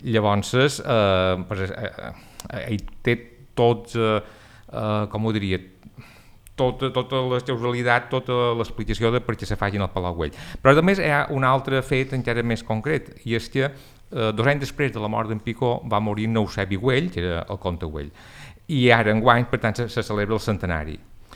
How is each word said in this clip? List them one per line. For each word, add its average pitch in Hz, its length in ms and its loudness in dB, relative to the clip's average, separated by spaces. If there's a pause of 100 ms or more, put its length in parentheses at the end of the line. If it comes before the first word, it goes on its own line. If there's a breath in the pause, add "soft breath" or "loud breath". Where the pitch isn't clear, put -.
Llavors, 104 540 2
eh, 98 920 2
pues, 95 220 -6
eh, 110 220 -8 (580 loud breath)
eh, 95 160 -10
ell 107 180 -4 (220)
té 120 100 2 (400)
tots, 117 400 2
eh, 110 220 2 (560 loud breath)
eh, 107 400 -2
com 110 160 -2
ho - 20 0
diria, 98 300 -2 (960 loud breath)
tot, 123 220 0 (100)
tota 127 380 0
la 123 100 2
causalitat, 123 720 0
tota 127 280 0 (200)
l'explicació 113 560 0
de 120 80 2
per 113 160 -4
què 92 80 -8
se 104 80 -2
facin 101 260 -2
el 92 140 -2
Palau 90 220 -2
Güell. 78 180 -4 (240 loud breath)
Però, 135 160 6
a 160 80 6
més, 196 160 4
hi 165 80 0
ha 143 240 2
un 135 160 0
altre 135 400 2
fet 135 300 0
encara 120 260 -2
més 117 240 -2
concret, 139 460 -2 (100)
i 113 160 0
és - 100 -6
que, 135 200 0
eh, - 640 -4
dos 113 120 2
anys 143 180 2
després 135 260 -2
de 107 80 -8
la 104 80 -4
mort 110 220 -2
d'en 110 100 -2
Picó 120 380 0 (100)
va 107 140 2
morir 107 340 0
Eusèbi 98 400 0
Güell, 131 360 0
que 85 120 -4
era 85 260 -2
el 98 100 -6
comte 87 260 -4
Güell. 73 260 -8 (560 loud breath)
I 127 240 4
ara, 110 200 6
enguany, 120 380 6
per 120 100 0
tant, 107 160 0
se, 120 140 -2
se 107 140 -2
celebra 104 320 -2
el 104 80 -2
centenari. 82 560 -2 (360 loud breath)